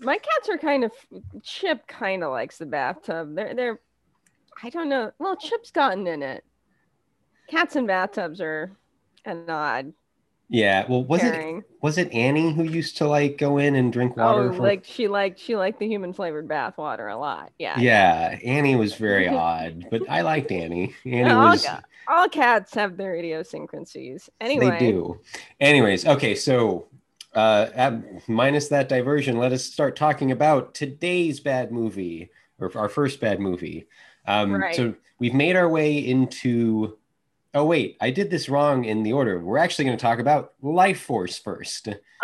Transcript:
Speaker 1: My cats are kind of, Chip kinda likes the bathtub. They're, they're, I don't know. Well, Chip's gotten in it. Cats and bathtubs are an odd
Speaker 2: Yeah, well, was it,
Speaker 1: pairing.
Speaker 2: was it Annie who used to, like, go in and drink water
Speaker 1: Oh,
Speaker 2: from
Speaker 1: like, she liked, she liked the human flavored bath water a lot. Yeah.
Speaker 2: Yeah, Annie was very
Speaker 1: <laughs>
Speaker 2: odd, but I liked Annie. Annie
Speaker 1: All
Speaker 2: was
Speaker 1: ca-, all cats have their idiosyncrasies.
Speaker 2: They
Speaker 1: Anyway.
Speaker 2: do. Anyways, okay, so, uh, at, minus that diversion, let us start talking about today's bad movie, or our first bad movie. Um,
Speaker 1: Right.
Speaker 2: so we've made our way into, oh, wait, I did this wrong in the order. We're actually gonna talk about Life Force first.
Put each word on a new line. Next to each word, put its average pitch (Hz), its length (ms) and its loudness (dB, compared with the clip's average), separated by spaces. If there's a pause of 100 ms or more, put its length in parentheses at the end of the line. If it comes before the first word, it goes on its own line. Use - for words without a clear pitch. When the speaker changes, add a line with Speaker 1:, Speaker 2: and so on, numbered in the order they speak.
Speaker 1:
My 285 160 -2
cats 571 320 -4
are 403 80 -2
kind 285 280 0
of, 220 80 -4 (500)
Chip - 460 -6
kinda 190 380 -4
likes 127 300 -6
the 165 80 -12
bathtub. 151 720 -6
They're, 196 200 -8
they're, 240 260 -6 (840)
I 240 80 -14
don't 330 180 -6
know. 254 300 -2
Well, 370 180 -4
Chip's 440 340 -8
gotten 208 360 0
in 160 160 -6
it. 131 200 -8 (1080)
Cats 330 280 0
and 254 100 0
bathtubs 185 540 -2
are 160 320 -6 (540)
an 165 240 -10
odd 147 420 -4 (560)
Speaker 2:
Yeah, 101 400 4
well, 127 160 0
was 160 180 2
it, 247 100 2
Speaker 1:
pairing. 165 320 -8 (180)
Speaker 2:
was 151 160 0
it 175 140 0
Annie 143 420 2
who 160 100 0
used 160 340 -4
to, 156 100 2
like, 147 300 2
go 143 200 2
in 143 160 4
and 127 180 4
drink 123 240 0
water 120 320 4
Speaker 1:
Oh, 123 60 -2
Speaker 2:
from - 100 0
Speaker 1:
like, 196 220 2
she 240 220 -4
liked, 196 300 -2
she - 160 -6
liked 202 240 -2
the 208 80 -4
human 196 280 -4
flavored 160 340 -6
bath 147 300 -4
water 120 300 -6
a 104 100 -8
lot. 113 400 -8
Yeah. 101 200 -6
Speaker 2:
Yeah, 92 640 4
Annie 135 340 2
was 107 180 0
very 98 340 2
Speaker 1:
<laughs> 87 160 0
Speaker 2:
odd, 82 460 -4
but 113 180 -2
I 151 140 -2
liked 156 280 -2
Annie. 87 440 -4 (120)
Annie 127 240 2
Speaker 1:
All 269 200 8
Speaker 2:
was - 140 4
Speaker 1:
ca-, - 160 -6 (280)
all 349 200 4
cats 240 460 0
have 208 240 -2
their 190 160 -6 (480)
idiosyncrasies. 143 680 -16 (120)
Speaker 2:
They 220 60 -8
Speaker 1:
Anyway. 170 320 2
Speaker 2:
do. 87 420 0 (400)
Anyways, 131 460 6
okay, 139 280 4
so, 110 520 2 (480)
uh, 110 400 4
at, 123 540 -2
minus 139 400 2
that 139 200 2
diversion, 135 500 0
let 127 140 2
us 127 120 -4
start 139 320 -2
talking 143 360 2
about 139 420 2
today's 170 640 -2
bad 127 320 -2
movie, 95 580 -6 (300)
or 92 160 -6
our 107 120 -2
first 139 320 -2
bad 101 200 0
movie. 85 460 -6 (400)
Um, 101 280 2
Speaker 1:
Right. 165 220 -2
Speaker 2:
so 117 180 -2 (240)
we've 175 160 0
made 156 220 4
our 180 120 4
way 156 300 2
into, 117 1000 0 (580)
oh, 147 100 2
wait, 151 360 0
I 117 100 0
did 165 200 -2
this 160 180 -4
wrong 139 360 2
in 107 180 -2
the 107 100 -2
order. 117 280 0
We're 95 180 -2
actually 165 280 0
gonna 123 100 0
talk 117 240 0
about 139 320 0 (100)
Life 180 380 2
Force 98 380 -4
first. - 500 -10 (340)